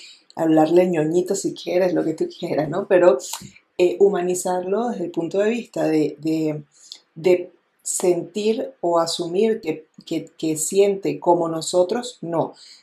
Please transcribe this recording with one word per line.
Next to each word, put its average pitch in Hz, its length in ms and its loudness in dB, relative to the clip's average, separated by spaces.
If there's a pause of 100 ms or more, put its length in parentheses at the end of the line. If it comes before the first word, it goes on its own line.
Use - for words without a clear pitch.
(360)
hablarle 165 520 4
ñoñito 175 480 0
si 160 180 -4
quieres, 160 400 -2
lo 151 100 0
que - 120 -4
tú - 120 -4 (120)
quieras, 156 300 -4
¿no? 190 180 -6
Pero, 185 300 6 (600)
eh, 180 220 2
humanizarlo 185 920 0
desde 190 160 -6
el - 60 -8
punto 165 280 -4
de 208 100 2
vista 226 380 -4
de, 156 320 0
de, 156 440 -2 (520)
de 175 360 2 (320)
sentir 202 880 -2 (100)
o 170 180 2
asumir 175 640 0
que, 156 260 -6 (180)
que, 156 200 -6 (120)
que 160 200 -2
siente 190 640 0
como 170 300 2
nosotros, 180 720 -2
no. 165 320 -4 (280)